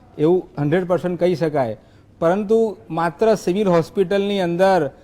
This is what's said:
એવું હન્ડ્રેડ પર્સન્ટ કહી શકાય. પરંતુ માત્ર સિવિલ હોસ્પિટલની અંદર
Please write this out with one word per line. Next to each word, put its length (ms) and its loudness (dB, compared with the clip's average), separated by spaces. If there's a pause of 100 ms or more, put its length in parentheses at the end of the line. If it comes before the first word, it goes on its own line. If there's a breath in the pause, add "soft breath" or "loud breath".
(180)
એવું 300 2 (100)
હન્ડ્રેડ 280 0
પર્સન્ટ 340 -2
કહી 140 2
શકાય. 420 -2 (420 soft breath)
પરંતુ 580 0 (140)
માત્ર 440 0
સિવિલ 340 -2
હોસ્પિટલની 720 0
અંદર 500 2 (140)